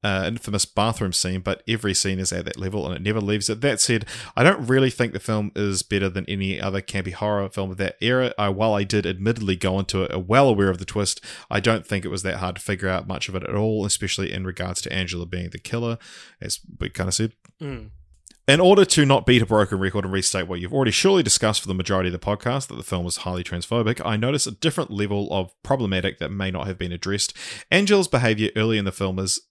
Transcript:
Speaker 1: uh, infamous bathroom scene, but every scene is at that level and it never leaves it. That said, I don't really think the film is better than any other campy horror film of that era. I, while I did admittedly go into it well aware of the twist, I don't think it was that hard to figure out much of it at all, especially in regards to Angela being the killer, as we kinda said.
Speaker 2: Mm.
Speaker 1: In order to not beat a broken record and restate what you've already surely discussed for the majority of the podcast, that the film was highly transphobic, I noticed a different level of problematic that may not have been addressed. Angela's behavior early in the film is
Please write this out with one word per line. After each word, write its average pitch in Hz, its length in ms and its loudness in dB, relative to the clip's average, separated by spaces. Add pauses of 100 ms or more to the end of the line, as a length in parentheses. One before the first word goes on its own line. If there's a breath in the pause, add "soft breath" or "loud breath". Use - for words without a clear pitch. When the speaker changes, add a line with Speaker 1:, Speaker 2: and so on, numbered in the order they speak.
Speaker 1:
uh, 95 240 0
infamous 104 380 -2
bathroom 107 460 0
scene, 92 300 -2
but 92 260 -4
every 104 280 0
scene 95 240 0
is 92 120 -2
at 90 140 -6
that - 140 -8
level 95 260 -4
and 85 100 -6
it 73 60 -10
never 104 180 0
leaves 104 300 0
it. 110 120 -4
That 131 200 2
said, 110 240 2 (300 loud breath)
I 123 80 4
don't 165 240 4
really 131 240 4
think 120 200 -2
the 95 80 -6
film 107 360 -2
is 98 260 -2
better 98 260 0
than 92 220 -4
any 98 320 -4
other 95 220 -4
campy 92 300 -6
horror 104 360 -2
film 95 220 -4
of 92 60 -10
that 98 220 -4
era. 127 380 2
I, 104 120 2
while 104 260 2
I 101 80 2
did 98 240 0
admittedly 98 480 0
go 95 240 0
into 95 240 0
it 90 240 -4
well 131 220 6
aware 101 200 4
of 92 80 0
the 90 80 -8
twist, - 340 -2 (300 loud breath)
I 107 100 0
don't 113 260 0
think 95 200 -4
it 87 40 -4
was 92 120 -4
that 95 160 -4
hard 90 200 -4
to - 40 -14
figure 98 280 -4
out 92 180 -2
much 92 200 -6
of 95 80 -10
it 90 80 -2
at - 120 -4
all, 107 320 0
especially 98 440 -2
in 95 140 -6
regards 92 380 -6
to - 100 -8
Angela 90 320 -4
being 87 240 -8
the - 80 -14
killer, 117 400 -4 (420 loud breath)
as - 200 -8 (200)
we - 100 -4
kinda 92 220 -4
said. 110 220 -2 (260)
Speaker 2:
Mm. 123 300 -10 (580)
Speaker 1:
In 143 140 8
order 190 240 10
to 156 200 6
not 135 200 4
beat 123 160 8
a 113 40 2
broken 104 340 4
record 95 260 0
and 95 80 -4
restate 92 340 0
what 90 140 -4
you've 87 120 -6
already 131 180 4
surely 190 320 4
discussed 107 360 2
for - 80 -10
the 98 60 0
majority 92 340 0
of 87 60 -2
the 87 120 -6
podcast, 120 420 -2
that - 80 -14
the 58 80 -10
film 90 200 -2
was 87 140 -4
highly 90 260 -6
transphobic, 110 640 -2
I 107 100 0
noticed 127 320 0
a - 40 -8
different 151 400 -2
level 101 400 -2
of 92 200 -2 (120)
problematic 95 560 0
that 73 120 -4
may 98 200 -4
not 90 160 -4
have 95 100 -6
been 90 160 -6
addressed. 98 420 -4 (360 loud breath)
Angela's 196 360 4
behavior 110 480 2
early 110 220 2
in 101 80 0
the 95 80 -2
film 95 260 -2
is 95 320 -2